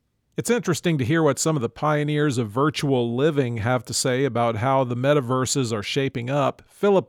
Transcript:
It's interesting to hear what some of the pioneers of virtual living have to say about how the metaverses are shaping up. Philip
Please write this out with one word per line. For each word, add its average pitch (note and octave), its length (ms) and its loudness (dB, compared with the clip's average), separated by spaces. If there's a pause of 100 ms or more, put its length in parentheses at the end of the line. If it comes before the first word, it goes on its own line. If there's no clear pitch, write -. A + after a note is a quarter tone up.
(360)
It's D3 140 -6
interesting F3+ 480 0
to B2+ 80 0
hear D#3+ 160 2
what C#3+ 160 2
some D#3+ 180 0
of C3 60 -2
the A#2 80 -2
pioneers D3 680 0
of A2+ 100 -2
virtual B2+ 680 0
living C3+ 420 0
have A#2+ 280 0
to A#2 80 -12
say C3 320 0
about A#2 300 0
how C3+ 280 2
the B2 140 -4
metaverses B2+ 720 0
are G#2 120 -2
shaping C3 440 -4
up. C3+ 400 -2
Philip G3 420 2